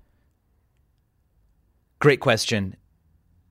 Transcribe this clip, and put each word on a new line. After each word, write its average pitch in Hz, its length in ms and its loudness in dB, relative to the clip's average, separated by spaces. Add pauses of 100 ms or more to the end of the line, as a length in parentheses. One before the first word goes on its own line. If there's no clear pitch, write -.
(2000)
Great 143 200 4
question. 107 560 -2 (760)